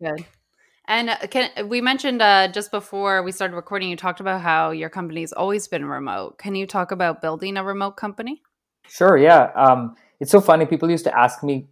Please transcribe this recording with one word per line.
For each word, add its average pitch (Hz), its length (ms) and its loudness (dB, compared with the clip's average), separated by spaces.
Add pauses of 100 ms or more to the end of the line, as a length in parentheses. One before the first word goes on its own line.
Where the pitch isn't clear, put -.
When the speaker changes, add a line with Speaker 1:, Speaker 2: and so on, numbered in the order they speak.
Speaker 1:
good. 160 240 -10 (640)
And, 233 240 -2
uh, 214 60 -4 (140)
can, 220 380 -4
we 240 120 -2
mentioned, 262 400 -2
uh, 196 280 6
just 202 220 -8
before 196 520 -2
we 185 100 -6
started 185 240 -6
recording, 190 320 -6
you 175 80 -6
talked 180 240 -6
about 190 220 -4
how 160 280 0
your 160 200 -8
company's 165 420 -10
always 202 340 -4
been 143 200 -6
remote. 135 500 -10
Can 196 180 -10
you 196 120 -6
talk 190 260 -6
about 175 300 -4
building 165 340 -6
a 190 80 -6
remote 196 320 -6
company? 220 460 -12 (440)
Speaker 2:
Sure, 180 300 4
yeah. 147 400 8
Um, 123 400 4 (240)
it's 139 100 -6
so 196 120 8
funny. 160 240 4
People 165 240 -2
used 165 140 -2
to - 140 0
ask 127 240 2
me 139 300 -4